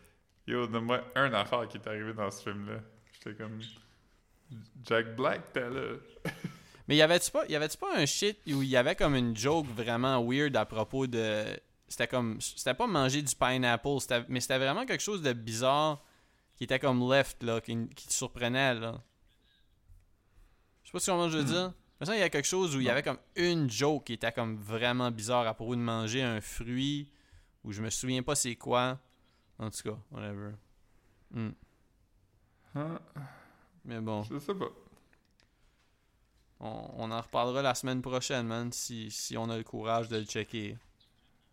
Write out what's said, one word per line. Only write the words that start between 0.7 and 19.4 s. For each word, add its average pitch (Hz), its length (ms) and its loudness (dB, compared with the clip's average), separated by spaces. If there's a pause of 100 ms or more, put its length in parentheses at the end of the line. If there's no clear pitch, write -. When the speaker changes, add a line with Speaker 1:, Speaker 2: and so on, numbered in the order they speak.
Speaker 1:
une 135 200 4
affaire 107 340 0
qui - 80 -12
est 107 100 -12
arrivée 110 260 -6
dans 104 180 -2
ce - 120 -10
film-là. » 104 360 -8 (340)
J'étais 110 240 -14
comme, « 110 240 -10 (1200)
Jack 113 320 2
Black, 151 380 -2
t'es 123 160 -2
là. » 123 240 -6 (320)
<laughs> - 640 -12
Speaker 2:
Mais 143 80 6
y 156 40 10
avait-tu 170 300 6
pas, 294 160 2
y 156 80 -2
avait-tu 151 220 -2
pas 370 180 -2
un 165 100 6
shit 208 320 0 (100)
où 139 160 0
il 135 60 0
y 127 80 4
avait 131 180 6
comme 151 200 4
une 120 220 2
joke 147 300 2
vraiment 120 600 2
weird 139 300 2
à 107 80 4
propos 113 420 -2
de, 110 380 0 (420)
c'était - 200 -2
comme, 117 340 -2
c'était - 320 -2
pas 240 140 0
manger 143 340 4
du 139 140 -2
pineapple, 127 640 2
c'était, 120 260 0
mais 127 140 -2
c'était 131 160 2
vraiment 147 280 0
quelque 190 180 -2
chose 202 180 -4
de 139 120 2
bizarre 131 680 2 (540)
qui - 80 -8
était 131 160 2
comme 123 320 4
left, 135 320 4
là, 113 180 0
qui, 117 280 -4
qui - 180 -18
te - 60 -2
surprenait, 123 600 0
là. 113 300 -6 (1800)